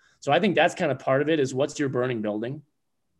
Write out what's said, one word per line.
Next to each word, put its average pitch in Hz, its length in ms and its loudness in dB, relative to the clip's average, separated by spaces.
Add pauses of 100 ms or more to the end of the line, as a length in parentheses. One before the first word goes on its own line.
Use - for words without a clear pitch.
(220)
So 139 100 -2
I 160 80 4
think 175 160 2
that's 160 200 4
kind 160 160 0
of 131 80 -4
part 135 220 0
of 147 60 0
it 160 140 2
is 131 120 0
what's 147 260 -4
your 143 100 0
burning 123 320 -2
building? 110 400 -4 (580)